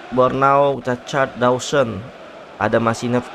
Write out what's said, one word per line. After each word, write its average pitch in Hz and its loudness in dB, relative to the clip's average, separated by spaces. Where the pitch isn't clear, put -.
Bornau, 135 4
Cacat, 131 -2
Dawson. 123 0
Ada 113 2
Masinov, 120 0